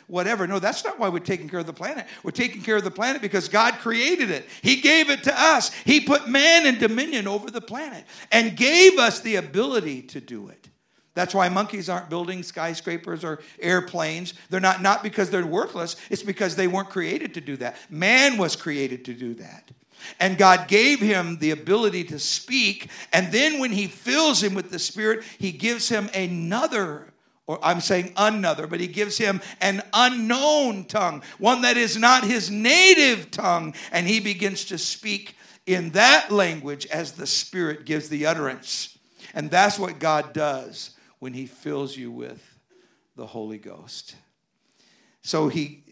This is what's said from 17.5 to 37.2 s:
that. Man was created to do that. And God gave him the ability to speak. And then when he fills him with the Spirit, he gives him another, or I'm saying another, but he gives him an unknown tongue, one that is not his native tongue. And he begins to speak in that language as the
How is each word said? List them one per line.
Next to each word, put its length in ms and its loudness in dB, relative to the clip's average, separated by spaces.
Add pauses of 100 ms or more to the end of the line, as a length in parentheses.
that. 180 -8 (140)
Man 480 4
was 180 0
created 500 -6
to 80 -10
do 200 -8
that. 360 -20 (500)
And 160 0
God 320 6
gave 320 4
him 380 0
the 140 0
ability 520 -2
to 140 -12
speak. 720 -4 (240)
And 180 2
then 260 2
when 140 -2
he 140 -2
fills 560 0
him 100 0
with 180 -6
the 80 -10
Spirit, 460 -2 (140)
he 140 -4
gives 360 -2
him 260 -2
another, 960 -4 (340)
or 160 -6
I'm 180 2
saying 340 -2
another, 520 0
but 120 -6
he 80 -6
gives 300 -4
him 240 -2 (220)
an 200 0 (120)
unknown 920 2
tongue, 380 -2 (160)
one 240 2
that 160 4
is 180 0
not 280 6
his 260 0
native 800 6
tongue. 440 -2 (160)
And 160 0
he 140 2
begins 460 -4
to 100 -8
speak 580 -8 (300)
in 280 -2
that 380 6
language 580 -2
as 240 -6
the 140 -14